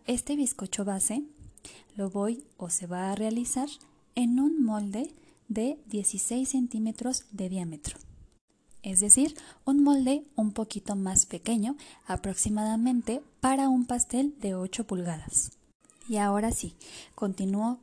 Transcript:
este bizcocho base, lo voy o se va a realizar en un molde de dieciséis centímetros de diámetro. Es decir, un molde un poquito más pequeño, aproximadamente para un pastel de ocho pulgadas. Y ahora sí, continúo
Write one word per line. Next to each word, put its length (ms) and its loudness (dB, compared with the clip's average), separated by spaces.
este 320 -2
bizcocho 480 -2
base, 400 -2
lo 120 -2
voy 360 -2
o 140 -10
se 180 -4
va 240 -4
a 40 -2
realizar 520 -2
en 240 4
un 240 4
molde 500 -2
de 280 0
dieciséis 600 0
centímetros 840 -2
de 160 -4
diámetro. 480 -6
Es 180 4
decir, 340 6
un 180 6
molde 400 4
un 160 2
poquito 420 -6
más 300 2
pequeño, 500 -2
aproximadamente 1120 0
para 260 4
un 180 4
pastel 540 -2
de 160 -2
ocho 320 -6
pulgadas. 640 -4
Y 80 -4
ahora 380 2
sí, 240 -6
continúo 680 -2